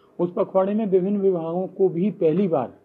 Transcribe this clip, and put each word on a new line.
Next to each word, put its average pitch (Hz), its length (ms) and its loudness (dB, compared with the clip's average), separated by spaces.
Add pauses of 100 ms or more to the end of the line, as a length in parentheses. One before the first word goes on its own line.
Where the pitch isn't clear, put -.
(200)
उस 175 140 -2
पखवाड़े 190 400 0
में 220 120 -2
विभिन्न 190 320 2
विभागों 180 500 0
को 185 220 0
भी 175 220 -2
पहली 175 360 0
बार 139 260 -2 (120)